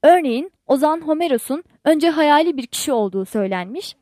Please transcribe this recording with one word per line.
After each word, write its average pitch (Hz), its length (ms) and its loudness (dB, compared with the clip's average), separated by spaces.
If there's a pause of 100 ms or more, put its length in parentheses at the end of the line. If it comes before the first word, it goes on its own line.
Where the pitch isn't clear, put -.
örneğin 302 480 4 (160)
Ozan 302 340 0
Homeros'un 311 600 -2 (200)
önce 311 260 2
hayali 302 480 2
bir 247 100 -8
kişi - 240 -6
olduğu 196 340 -2
söylenmiş 190 760 -6